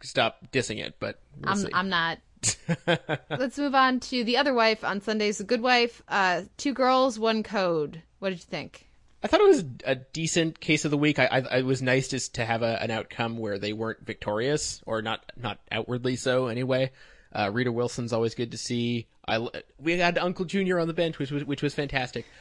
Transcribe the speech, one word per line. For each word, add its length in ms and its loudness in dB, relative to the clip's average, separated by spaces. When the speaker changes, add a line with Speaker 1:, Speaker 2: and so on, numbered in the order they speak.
Speaker 1:
stop 500 0
dissing 260 0
it, 220 -10
but 180 -6
we'll 140 -2
Speaker 2:
I'm, 60 0
Speaker 1:
see. 160 -2
Speaker 2:
I'm 160 0
not. 300 0
Speaker 1:
<laughs> 400 -4
Speaker 2:
Let's 280 -4
move 180 0
on 240 4
to 240 -4
The 140 0
Other 160 4
Wife 300 4
on 180 -2
Sundays, 380 0
The 40 -8
Good 180 0
Wife. 460 2
Uh, 360 0
two 160 -2
girls, 460 2
one 240 0
code. 580 -2
What 100 -4
did 100 -6
you 100 -20
think? 360 -12
Speaker 1:
I 40 0
thought 140 6
it 60 10
was 180 8
a 100 2
decent 640 0
case 260 2
of 60 -2
the 60 4
week. 220 4
I, 60 6
I, 340 2
it 60 2
was 160 0
nice 260 2
just 280 -6
to 100 -2
have 160 0
a, 200 0
an 100 -2
outcome 460 -4
where 220 -4
they 140 -4
weren't 320 -6
victorious, 800 -2
or 160 -2
not, 240 -4
not 220 -6
outwardly 440 -2
so 320 2
anyway. 440 0
Uh, 200 0
Rita 180 0
Wilson's 420 -2
always 220 0
good 160 -4
to 60 -14
see. 500 -2
I 100 0
l-, 160 -4
we 200 0
had 200 2
Uncle 280 -2
Junior 340 0
on 80 0
the 60 -4
bench, 260 -2
which 120 -4
was, 140 -4
which 160 -4
was 120 0
fantastic, 520 -4